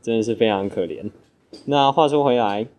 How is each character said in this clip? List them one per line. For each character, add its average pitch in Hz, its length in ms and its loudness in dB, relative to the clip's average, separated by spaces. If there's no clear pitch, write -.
真 113 140 -2
的 110 80 2
是 117 100 -2
非 110 140 2
常 101 220 0
可 98 160 -4
怜。 85 240 -10
那 139 260 2
话 156 160 2
说 143 160 2
回 123 140 4
来 107 300 -2